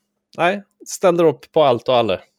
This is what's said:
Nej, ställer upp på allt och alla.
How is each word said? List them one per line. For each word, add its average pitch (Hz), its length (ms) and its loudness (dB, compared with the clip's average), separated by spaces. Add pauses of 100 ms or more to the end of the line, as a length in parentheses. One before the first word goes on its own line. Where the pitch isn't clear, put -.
(380)
Nej, 190 260 -4 (240)
ställer 175 360 0
upp 147 280 -2
på 156 120 2
allt 123 260 0
och 131 60 2
alla. 107 240 0 (200)